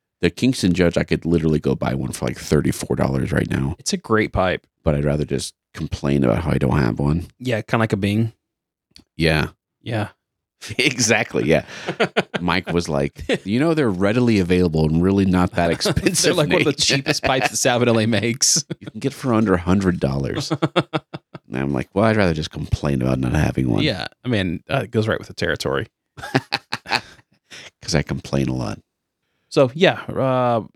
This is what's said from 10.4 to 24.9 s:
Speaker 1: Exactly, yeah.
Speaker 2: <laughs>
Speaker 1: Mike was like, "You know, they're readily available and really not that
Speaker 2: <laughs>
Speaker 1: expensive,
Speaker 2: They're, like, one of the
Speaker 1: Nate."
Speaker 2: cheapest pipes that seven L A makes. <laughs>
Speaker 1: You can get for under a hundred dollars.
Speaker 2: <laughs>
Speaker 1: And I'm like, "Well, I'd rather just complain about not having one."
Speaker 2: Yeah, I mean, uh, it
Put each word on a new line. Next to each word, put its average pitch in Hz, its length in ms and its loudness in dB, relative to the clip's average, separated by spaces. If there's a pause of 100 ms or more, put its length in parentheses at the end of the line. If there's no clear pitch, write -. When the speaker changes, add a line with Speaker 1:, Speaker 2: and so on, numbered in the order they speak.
Speaker 1:
Exactly, 117 640 0
yeah. 73 220 2 (340)
Speaker 2:
<laughs> - 420 -2
Speaker 1:
Mike 87 320 0
was 85 160 0
like, 71 560 -4
"You 104 140 0
know, 160 160 0
they're 135 160 2
readily 107 480 2
available 87 460 4
and 80 180 4
really 98 220 4
not 90 260 4
that 85 200 0
Speaker 2:
<laughs> - 0 -
Speaker 1:
expensive, - 520 0
Speaker 2:
They're, 170 100 4
like, 156 160 2
one - 120 2
of - 40 2
the 151 60 2
Speaker 1:
Nate." - 80 -6
Speaker 2:
cheapest 135 440 0
pipes 135 280 0
that 113 60 -6
seven 120 300 2
L 113 120 4
A 110 80 2
makes. 117 640 0
<laughs> - 80 -10
Speaker 1:
You - 100 -18
can 110 100 -14
get 131 140 -4
for 131 200 -2
under 110 200 4
a 87 60 2
hundred 90 400 2
dollars. 69 580 -2
Speaker 2:
<laughs> - 40 -6 (840)
Speaker 1:
And 62 100 -8
I'm 69 160 -2
like, 65 200 -4
"Well, 101 120 2
I'd 110 120 2
rather 92 160 2
just 78 160 -4
complain 71 540 -2
about 65 160 0
not 64 140 -2
having 67 360 0
one." 52 140 2
Speaker 2:
Yeah, 120 240 -2 (160)
I - 40 -8
mean, 95 400 -2
uh, - 180 -2
it - 60 -12